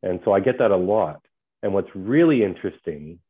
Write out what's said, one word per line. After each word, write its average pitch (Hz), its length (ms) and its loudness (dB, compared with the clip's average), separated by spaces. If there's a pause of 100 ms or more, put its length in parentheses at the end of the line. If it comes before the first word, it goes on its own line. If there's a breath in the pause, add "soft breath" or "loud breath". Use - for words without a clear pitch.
And 90 200 -4
so 104 100 2
I 98 60 4
get 123 200 0
that 113 100 2
a 98 80 4
lot. 90 480 -2 (380)
And 101 100 -2
what's 95 220 -4
really 127 480 2
interesting 87 760 -8 (100)